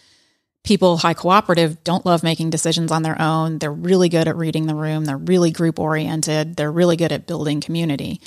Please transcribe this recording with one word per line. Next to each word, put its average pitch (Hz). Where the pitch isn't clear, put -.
people 180
high 165
cooperative 170
don't 175
love 170
making 160
decisions 160
on 160
their 160
own. 160
They're 151
really 175
good 160
at 170
reading 160
the 156
room. 156
They're 139
really 170
group 165
oriented. 156
They're 151
really 170
good 165
at -
building 151
community. 160